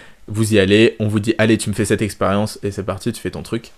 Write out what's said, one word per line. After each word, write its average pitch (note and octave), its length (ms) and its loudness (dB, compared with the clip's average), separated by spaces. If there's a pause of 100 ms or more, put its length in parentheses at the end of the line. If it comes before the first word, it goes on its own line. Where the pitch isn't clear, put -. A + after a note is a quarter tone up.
(280)
vous G#2+ 260 -2
y G#2 60 6
allez, G2+ 400 6
on G#2+ 80 -2
vous G#2 120 0
dit « G#2+ 180 0
Allez, A2 200 4
tu - 120 -6
me G2+ 60 -6
fais A2 100 0
cette G2+ 160 0
expérience » G2+ 640 -2
et G2+ 80 -4
c'est G2 120 -8
parti, G#2+ 280 -4
tu - 100 -14
fais F#3 80 -6
ton D#2 140 -8
truc. - 340 -8